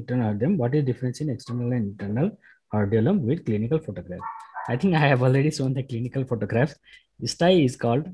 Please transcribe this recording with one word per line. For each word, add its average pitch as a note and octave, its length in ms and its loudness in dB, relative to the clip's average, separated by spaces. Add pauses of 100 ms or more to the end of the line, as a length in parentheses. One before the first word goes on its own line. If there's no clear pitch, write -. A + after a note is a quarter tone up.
internal A#2+ 320 -2
duodenum? C3+ 220 0
What B2 180 0
is D3+ 100 2
difference B2 360 -4
in D3+ 100 -4
external A#2+ 420 -4
and G#2+ 200 -2
internal G#2 440 -4 (380)
duodenum A2 460 2
with C#3 260 -2
clinical A#2 320 -2
photograph? F2+ 420 -10 (480)
I A#2+ 80 0
think F#3 180 2
I D#3 40 4 (100)
have B2+ 140 4
already C#3 280 4
shown C#3 220 -2
the C3 100 -2
clinical B2 420 -4
photographs. A2+ 500 0 (500)
Sty - 260 2 (180)
is B2 80 -4
called B2 380 0